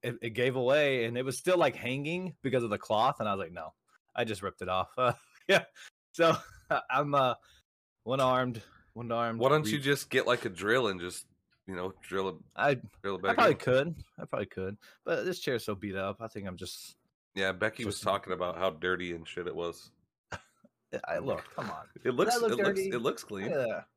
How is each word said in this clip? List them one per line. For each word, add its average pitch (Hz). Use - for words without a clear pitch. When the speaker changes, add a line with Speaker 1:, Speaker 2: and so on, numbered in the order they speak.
Speaker 1:
it, 120
it 117
gave 123
away, 131
and 117
it 131
was 131
still, 180
like, 147
hanging 147
because 127
of 113
the 101
cloth. 110
And 107
I 98
was 98
like, 82
"No," 82
I 120
just 107
ripped 95
it 90
off. 95
<laughs> -
Uh, 123
yeah. 190
So 165
<laughs> 147
I'm, 143
uh, 131
one-armed, 127
one-armed 117
Speaker 2:
Why 127
don't 151
you 123
Speaker 1:
re- 139
Speaker 2:
just 139
get, 127
like, 120
a 113
drill 104
and 95
just, 90
you 95
know, 92
drill 95
it, 92
Speaker 1:
I, 135
Speaker 2:
drill 98
it 87
Speaker 1:
I 92
Speaker 2:
back -
Speaker 1:
probably 220
Speaker 2:
in? -
Speaker 1:
could. 139
I 170
probably 113
could. 95
But 135
this 175
chair's 123
so 107
beat 95
up. 98
I 113
think 101
I'm 90
just -
Speaker 2:
Yeah, 95
Becky 107
was 101
Speaker 1:
just -
Speaker 2:
talking 98
about 90
how 92
dirty 87
and 82
shit 90
it 80
was. 85
Speaker 1:
Yeah, -
I, 82
look, 98
come -
on. -
Speaker 2:
It 131
looks, 208
Speaker 1:
Does 240
that 226
look 208
Speaker 2:
it 202
looks, 196
Speaker 1:
dirty? 190
Speaker 2:
it 120
looks 139
clean. 101
Speaker 1:
Yeah. 117